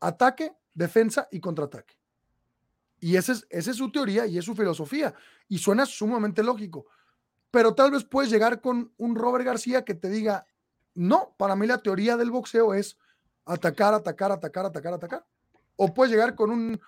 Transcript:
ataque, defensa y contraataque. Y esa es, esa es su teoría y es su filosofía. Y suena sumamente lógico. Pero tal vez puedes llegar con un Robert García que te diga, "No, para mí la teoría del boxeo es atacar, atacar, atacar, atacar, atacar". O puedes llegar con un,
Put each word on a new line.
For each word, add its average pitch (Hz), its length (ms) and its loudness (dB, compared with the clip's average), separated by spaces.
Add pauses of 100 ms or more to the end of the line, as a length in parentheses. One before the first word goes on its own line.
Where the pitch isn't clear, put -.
ataque, 262 520 0 (200)
defensa 220 580 0
y 185 80 -10
contraataque. 147 560 -8 (1040)
Y 175 180 2
esa 214 160 0
es, 220 180 -8
esa 175 200 -4
es 220 60 -6
su 254 140 -6
teoría 233 340 0
y 175 140 -4
es 170 60 -8
su 214 100 -8
filosofía. 190 580 -2 (340)
Y 180 120 -4
suena 220 260 2
sumamente 214 560 -2
lógico. 208 460 -4 (640)
Pero 226 240 6
tal 277 160 6
vez 269 120 -2
puedes 269 280 -2
llegar 226 300 2
con 240 360 -4
un 233 180 -4
Robert 247 300 0
García 247 400 -2
que 202 80 -6
te 170 160 -6
diga, 208 360 -2 (500)
"No, 190 420 2
para 196 180 0
mí 202 120 0
la 247 100 2
teoría 214 400 0
del 240 140 0
boxeo 226 420 2
es 202 240 -4 (480)
atacar, 180 480 2
atacar, 196 380 -2
atacar, 185 340 -6
atacar, 160 280 -8
atacar". 175 320 -12 (500)
O 190 180 2
puedes 254 180 4
llegar 226 220 4
con 214 160 0
un, 226 380 -4